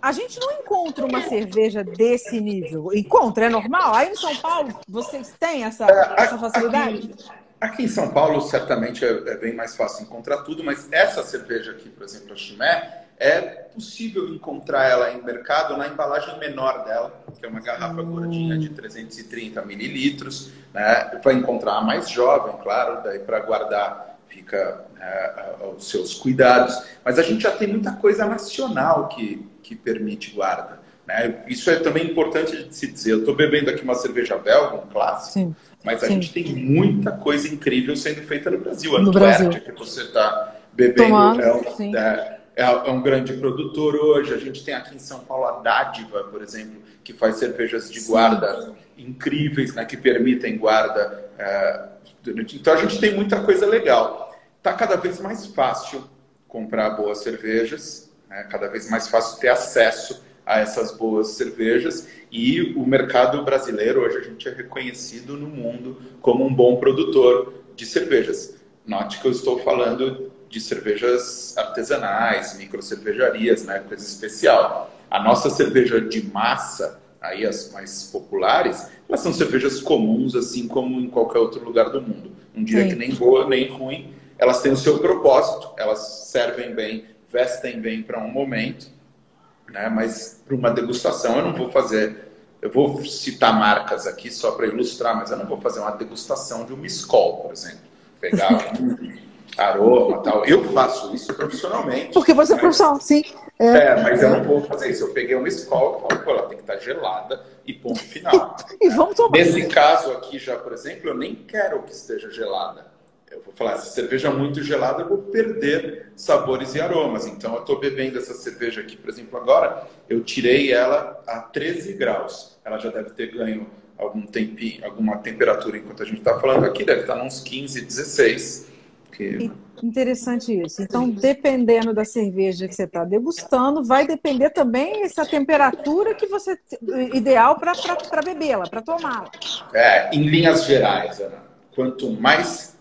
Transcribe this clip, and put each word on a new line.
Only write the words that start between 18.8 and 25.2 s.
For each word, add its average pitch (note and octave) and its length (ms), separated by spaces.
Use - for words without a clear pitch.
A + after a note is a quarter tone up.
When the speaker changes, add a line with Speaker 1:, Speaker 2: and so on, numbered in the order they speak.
Speaker 2:
e A2 60
trinta A2 380
mililitros, A2+ 880
né? G#2+ 480
Vai C3+ 120
encontrar A#2 420
a A2 40
mais B2 300
jovem, B2+ 520
claro, A#2 420
daí G2 160
pra A2 200
guardar G#2 800
fica, F#2+ 560
é, F#2 40